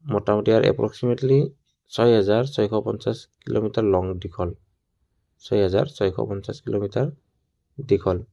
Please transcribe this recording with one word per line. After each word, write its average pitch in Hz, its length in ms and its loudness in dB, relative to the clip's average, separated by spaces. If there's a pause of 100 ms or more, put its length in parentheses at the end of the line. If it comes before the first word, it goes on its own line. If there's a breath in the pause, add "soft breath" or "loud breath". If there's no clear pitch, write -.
(160)
মোটামুটি 104 360 0
ইয়াৰ 113 200 4
approximately 123 680 0 (540)
ছয় 117 240 4
হাজাৰ 104 260 2 (120)
ছয়শ 107 340 0
পঞ্চাছ 110 280 -4 (280)
কিলোমিটাৰ 110 480 0
লং, 92 180 0 (140)
দীঘল। 87 320 -6 (880)
ছয় 104 240 0
হাজাৰ 98 300 0
ছয়শ 104 360 -2
পঞ্চাছ - 320 -10
কিলোমিটাৰ 104 420 -2 (720)
দীঘল। 95 560 0